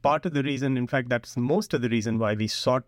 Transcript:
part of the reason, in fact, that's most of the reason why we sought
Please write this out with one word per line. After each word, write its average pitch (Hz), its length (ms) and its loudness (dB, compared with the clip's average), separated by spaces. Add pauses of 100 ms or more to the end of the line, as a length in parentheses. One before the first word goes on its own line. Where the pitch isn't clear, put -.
part 151 240 2
of 165 80 -4
the 143 80 0
reason, 135 340 -2
in 123 100 0
fact, 127 220 -2
that's 120 300 -2
most 147 340 0
of 147 80 0
the 120 80 0
reason 110 300 0
why 107 160 2
we 107 120 0
sought 127 420 0